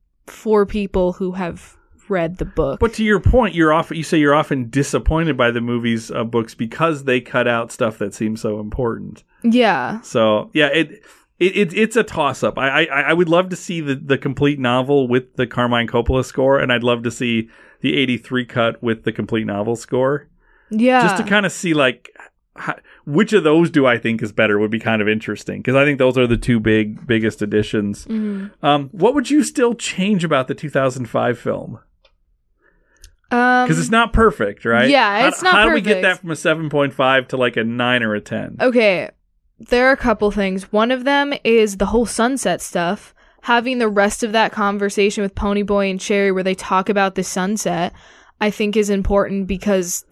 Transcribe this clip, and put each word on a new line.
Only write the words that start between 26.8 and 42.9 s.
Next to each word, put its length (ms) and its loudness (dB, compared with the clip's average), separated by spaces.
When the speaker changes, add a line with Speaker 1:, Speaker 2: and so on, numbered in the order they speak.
Speaker 2:
biggest 340 0
additions. 680 -2
Speaker 1:
Mm-hmm. 600 -6
Speaker 2:
Um, 240 0
what 240 0
would 160 -2
you 140 4
still 300 0
change 500 -2
about 240 0
the 80 -2
two 140 -10
thousand 380 0
five 300 0
film? 400 -6
Speaker 1:
Um, 380 2
Speaker 2:
'Cause 100 2
it's 120 -2
not 220 2
perfect, 520 2
right? 240 4
Speaker 1:
yeah, 340 2
Speaker 2:
How, 60 4
Speaker 1:
it's 140 -6
not 100 4
Speaker 2:
how 160 4
do 60 2
we 80 0
get 180 2
Speaker 1:
perfect. 20 -6
Speaker 2:
that 180 0
from 100 -8
a 60 -4
seven 340 -2
point 240 0
five 340 2
to, 80 -6
like, 200 0
a 80 0
nine 380 0
or 120 -2
a 60 -4
ten? 400 -10
Speaker 1:
Okay. 500 2
There 280 2
are 40 6
a 40 2
couple 340 0
things. 420 -4
One 180 2
of 140 -2
them 300 0
is 320 4
the 100 -2
whole 200 0
sunset 560 -2
stuff. 520 -6